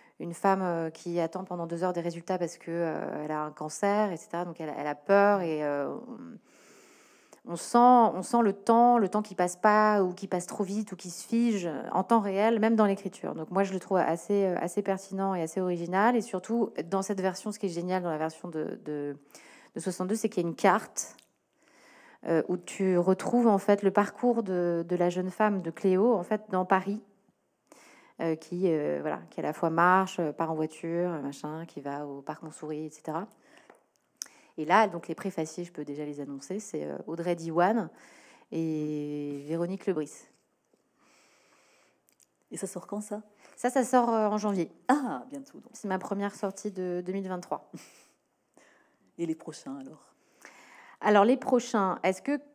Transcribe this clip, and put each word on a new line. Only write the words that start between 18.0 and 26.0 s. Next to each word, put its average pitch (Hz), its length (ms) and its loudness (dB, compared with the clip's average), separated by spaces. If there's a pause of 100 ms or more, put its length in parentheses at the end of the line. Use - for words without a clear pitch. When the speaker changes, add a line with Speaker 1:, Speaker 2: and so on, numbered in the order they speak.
Speaker 1:
dans 175 100 -2
la 156 60 -2
version 160 300 -6
de, 160 360 -6
de, 143 320 -6 (600)
de - 40 -10
soixante-deux, 185 360 -4
c'est 220 140 0
qu'il 175 140 -2
y - 20 -2
a 170 40 -2
une 165 60 -6
carte, - 600 0 (1080)
euh, 165 220 2
où 180 100 -2
tu 185 400 0
retrouves 190 500 2
en 202 120 6
fait 202 240 4
le 196 80 4
parcours 220 500 2
de, 175 460 0
de 180 80 0
la 175 140 4
jeune 180 200 -2
femme, 202 320 2
de 165 100 -6
Cléo, 196 440 4